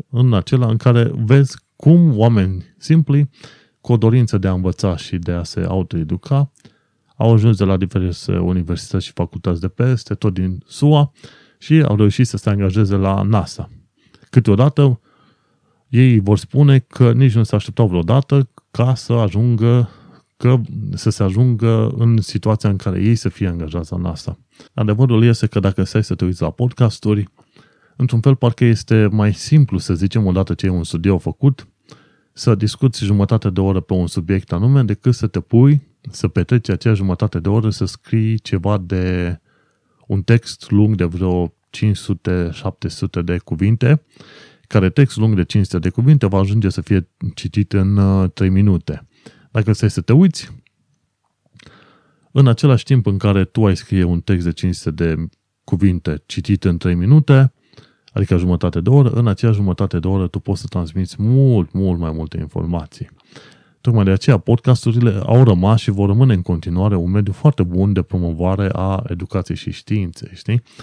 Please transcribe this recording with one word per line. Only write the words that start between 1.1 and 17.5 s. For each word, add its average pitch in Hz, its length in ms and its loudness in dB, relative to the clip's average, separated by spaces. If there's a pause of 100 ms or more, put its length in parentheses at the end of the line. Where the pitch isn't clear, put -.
vezi 127 420 2 (200)
cum 160 420 4
oameni 98 460 2 (140)
simpli, 147 500 2 (520)
cu - 120 -2
o 117 40 6
dorință 110 420 2
de 95 100 -2
a 92 40 0
învăța 90 440 -2
și - 200 -8
de 85 160 -6
a 87 100 -4
se - 180 -8
autoeduca, 90 920 -4 (640)
au 113 160 2
ajuns 110 240 4
de 101 80 -2
la 95 120 0
diverse 90 640 -4
universități 87 640 -4
și - 80 -18
facultăți 87 480 -6
de 90 80 -6
peste 123 460 -2
tot 98 200 -4
din 92 320 -6
sua 147 460 2 (460)
și 156 280 2
au 107 100 2
reușit 104 300 2
să - 100 -6
se 101 140 -4
angajeze 98 460 0
la 98 260 0
nasa. 98 480 -2 (600)
Câteodată 127 720 2 (880)
ei 123 320 4
vor 98 180 2
spune 139 400 2
că 123 340 2
nici 123 220 2
nu 113 80 2
se 107 120 -2